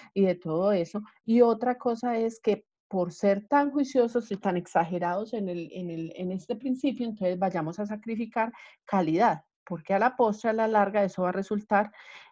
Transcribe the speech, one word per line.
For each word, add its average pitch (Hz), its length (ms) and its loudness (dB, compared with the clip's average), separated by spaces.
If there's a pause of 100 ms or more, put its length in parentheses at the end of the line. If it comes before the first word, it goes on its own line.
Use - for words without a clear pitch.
(140)
y 196 80 2
de 185 120 4
todo 175 380 0
eso. 196 300 -2 (220)
Y 233 180 6
otra 240 340 2
cosa 240 420 -2
es 226 220 -4
que - 240 0 (240)
por 175 240 -2
ser 202 360 0
tan 285 240 2
juiciosos 247 580 0
y 196 60 -4
tan 190 200 -2
exagerados 175 760 -2
en 202 140 -4
el, 175 240 -6
en 180 180 -8
el, 165 260 -8
en 185 160 -6
este 190 240 -6
principio, 254 500 -4
entonces 185 320 -2
vayamos 175 420 -2
a 208 60 -4
sacrificar 220 680 -4 (320)
calidad, 170 580 2 (220)
porque 170 280 -6
a 196 60 2
la 254 180 0
postre, 220 340 0
a - 20 2
la 220 160 2
larga, 208 360 4
eso 185 180 -2
va 180 80 2
a - 20 -2
resultar, 208 580 0 (420)